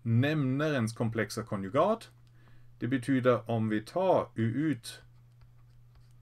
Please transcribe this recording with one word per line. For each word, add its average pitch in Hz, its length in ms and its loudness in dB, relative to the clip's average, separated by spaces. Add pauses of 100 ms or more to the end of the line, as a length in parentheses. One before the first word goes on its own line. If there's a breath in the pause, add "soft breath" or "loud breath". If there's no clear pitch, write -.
nämnarens 131 880 0
komplexa 110 500 -2
konjugat. 123 680 0 (680 soft breath)
Det 120 100 -4
betyder 123 600 2
om 110 180 0
vi 107 120 0
tar 170 540 0
U 117 360 0
ut - 320 -8 (1200)